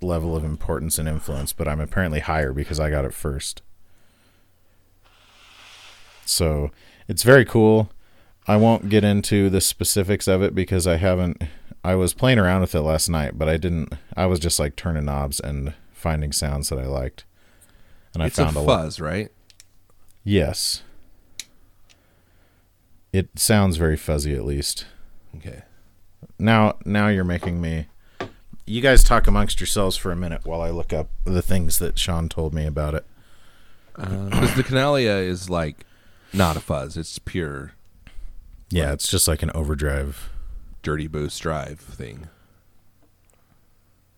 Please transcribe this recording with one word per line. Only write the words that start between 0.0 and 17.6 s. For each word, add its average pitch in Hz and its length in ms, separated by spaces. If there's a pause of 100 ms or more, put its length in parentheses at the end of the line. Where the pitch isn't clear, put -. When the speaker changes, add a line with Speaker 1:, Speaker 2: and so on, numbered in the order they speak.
Speaker 1:
level 82 340
of 78 80
importance 80 540
and 80 100
influence, 71 440
but 76 160
I'm 76 120
apparently 76 400
higher 76 320
because 73 260
I 76 120
got 73 140
it 64 100
first. - 480 (2500)
So, 73 460 (380)
it's 92 140
very 127 220
cool. 110 460 (580)
I 104 80
won't 110 320
get 104 160
into 101 460
the 95 100
specifics - 680
of 95 140
it 101 120
because 90 320
I 85 100
haven't, 90 460 (420)
I 92 100
was 92 200
playing 127 260
around 92 220
with 90 120
it 85 60
last 78 280
night, 78 300
but 78 100
I 80 80
didn't, 82 360 (240)
I 92 100
was 90 140
just, 85 180
like, 76 160
turning 78 300
knobs 71 340
and 71 360 (180)
finding 76 400
sounds 71 360
that 67 120
I 64 60
liked. 67 380 (880)